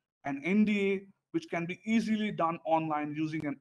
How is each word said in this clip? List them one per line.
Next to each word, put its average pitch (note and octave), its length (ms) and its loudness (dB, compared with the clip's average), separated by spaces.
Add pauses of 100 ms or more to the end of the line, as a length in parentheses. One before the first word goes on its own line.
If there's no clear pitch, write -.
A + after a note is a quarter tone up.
(260)
and C#3 180 -4
N G3+ 220 4
D G3+ 280 2
A, F#3+ 80 -2 (300)
which E3 180 -4
can E3+ 160 -2
be F3+ 200 -8
easily G#3+ 460 2
done E3 340 0
online D#3 500 0
using D#3 300 -2
an C#3+ 160 -4